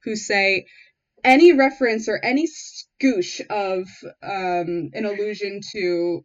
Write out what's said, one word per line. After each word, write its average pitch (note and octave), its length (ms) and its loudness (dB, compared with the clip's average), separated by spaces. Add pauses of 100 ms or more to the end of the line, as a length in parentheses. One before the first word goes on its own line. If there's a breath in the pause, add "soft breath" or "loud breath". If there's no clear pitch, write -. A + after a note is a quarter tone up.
who A3 120 -6
say G3 500 -2 (560 soft breath)
any C#4+ 300 8
reference C4 560 2
or G#3 160 -2
any C4+ 240 0
scoosh - 1000 -4
of, F#3+ 400 -4 (340)
um, F3 720 -4
an A3 100 -6
allusion G3+ 560 -6 (140)
to F3 520 -2